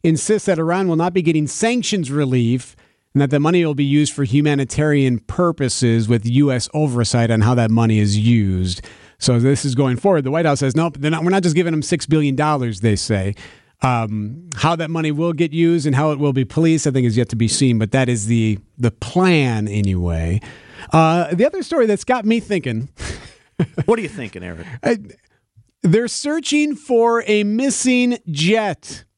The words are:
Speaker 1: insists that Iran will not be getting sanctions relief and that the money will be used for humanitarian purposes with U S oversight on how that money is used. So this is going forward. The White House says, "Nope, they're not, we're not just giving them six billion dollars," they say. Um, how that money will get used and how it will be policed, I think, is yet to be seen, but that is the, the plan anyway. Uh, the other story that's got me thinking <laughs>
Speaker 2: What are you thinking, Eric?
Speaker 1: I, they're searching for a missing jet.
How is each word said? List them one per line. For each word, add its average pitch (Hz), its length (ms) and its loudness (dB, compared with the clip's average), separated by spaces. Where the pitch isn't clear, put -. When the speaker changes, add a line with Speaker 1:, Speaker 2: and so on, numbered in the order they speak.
Speaker 1:
insists 170 440 0
that 180 120 0
Iran 175 300 0
will 160 80 2
not 175 160 0
be 185 80 0
getting 156 260 0
sanctions 214 640 -2
relief 127 640 0
and 139 80 2
that 139 80 2
the 143 100 0
money 170 240 2
will 151 120 0
be 143 100 0
used 143 300 2
for 143 100 -2
humanitarian 143 920 0
purposes 123 920 0
with 113 160 2
U 135 260 2
S 123 220 -2
oversight 120 580 0
on 110 120 2
how 123 140 2
that 113 140 2
money 113 280 2
is 104 200 2
used. 98 640 2
So 120 200 2
this 135 280 2
is 131 80 -2
going 131 240 0
forward. 175 260 2
The 131 60 -4
White 160 160 0
House 143 140 0
says, 135 140 0
"Nope, 156 240 -2
they're 147 120 -2
not, 160 140 -2
we're 175 60 2
not 190 120 2
just 170 120 0
giving 170 180 0
them 156 100 -2
six - 240 -4
billion 147 300 2
dollars," 131 440 -2
they 107 160 2
say. 101 380 -2
Um, 117 760 -4
how 160 200 0
that 165 140 -6
money 160 200 -2
will 165 240 -2
get 151 180 -2
used 165 340 2
and 143 80 2
how 151 180 2
it 139 60 -4
will 143 140 0
be 131 140 0
policed, 160 400 2
I 143 40 2
think, 127 160 2
is 113 120 2
yet 120 120 0
to 117 60 -4
be 110 120 2
seen, 120 300 2
but 107 120 0
that 131 180 2
is 113 200 -2
the, 110 320 2
the 120 140 0
plan 139 760 0
anyway. 90 720 -2
Uh, 160 420 2
the 190 120 2
other 349 160 -2
story 269 240 0
that's 208 180 -2
got 247 200 -2
me 226 160 2
thinking 131 480 -6
<laughs> - 480 -6
Speaker 2:
What 226 120 2
are 226 40 -6
you 160 60 -8
thinking, 117 340 -12
Eric? 85 240 -12
Speaker 1:
I, 240 160 -2
they're 214 260 2
searching 294 680 -2
for 233 500 0
a 208 180 2
missing 247 720 0
jet. 180 720 -2